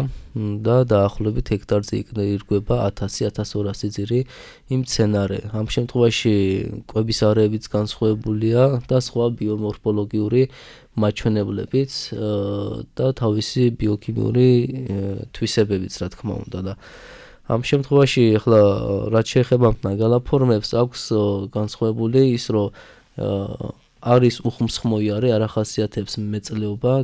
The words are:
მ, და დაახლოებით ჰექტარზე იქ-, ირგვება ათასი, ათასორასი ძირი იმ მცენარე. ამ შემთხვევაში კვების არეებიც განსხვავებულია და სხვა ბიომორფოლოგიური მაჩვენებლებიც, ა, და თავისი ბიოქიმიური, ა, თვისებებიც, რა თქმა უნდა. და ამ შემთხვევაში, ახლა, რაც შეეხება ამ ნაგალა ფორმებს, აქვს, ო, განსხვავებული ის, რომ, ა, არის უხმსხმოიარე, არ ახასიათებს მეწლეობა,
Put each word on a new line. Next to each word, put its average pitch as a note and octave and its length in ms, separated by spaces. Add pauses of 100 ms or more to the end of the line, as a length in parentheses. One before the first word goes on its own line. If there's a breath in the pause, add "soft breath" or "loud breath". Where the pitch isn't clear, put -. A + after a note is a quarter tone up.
მ, G#2+ 560
და A2+ 220
დაახლოებით G#2+ 680
ჰექტარზე G#2 480
იქ-, G#2 180
ირგვება G#2 720
ათასი, G2+ 420
ათასორასი G#2 640
ძირი G#2+ 320 (440 loud breath)
იმ C3 180
მცენარე. G2+ 640
ამ A2 240
შემთხვევაში A#2 640 (480)
კვების A2+ 380
არეებიც G#2+ 460
განსხვავებულია A2 960 (200)
და C3 160
სხვა A#2+ 320
ბიომორფოლოგიური G#2+ 1120 (500 loud breath)
მაჩვენებლებიც, G#2+ 1000 (160)
ა, A2 200 (600)
და - 220
თავისი A2+ 600
ბიოქიმიური, A2+ 800
ა, B2 480 (280)
თვისებებიც, G#2 680
რა F2+ 140
თქმა - 280
უნდა. - 240
და F#2+ 140 (680 loud breath)
ამ A#2 200
შემთხვევაში, C#3 720
ახლა, G#2+ 280 (460)
რაც A2 220
შეეხება B2 380
ამ A2 120
ნაგალა A2 400
ფორმებს, B2+ 560
აქვს, A#2+ 340
ო, G#2+ 140 (240)
განსხვავებული A2+ 840
ის, A#2+ 220
რომ, G#2 180 (440 loud breath)
ა, G#2 180 (720)
არის A#2+ 420
უხმსხმოიარე, A2 840
არ A2 140
ახასიათებს G#2+ 760
მეწლეობა, G#2+ 720 (120)